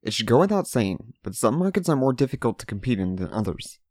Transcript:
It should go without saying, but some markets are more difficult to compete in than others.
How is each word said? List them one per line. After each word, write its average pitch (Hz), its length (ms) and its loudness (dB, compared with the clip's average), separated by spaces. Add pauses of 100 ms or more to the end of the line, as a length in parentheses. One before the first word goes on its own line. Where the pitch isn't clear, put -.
It - 120 -6
should 110 140 -4
go 117 120 6
without 196 300 2
saying, 98 460 -2 (100)
but 98 100 -10
some 123 240 2
markets 185 300 0
are 156 80 4
more 131 160 2
difficult 127 480 -2
to - 60 -12
compete 101 340 -2
in 92 160 -2
than 90 160 -6
others. - 480 -6 (100)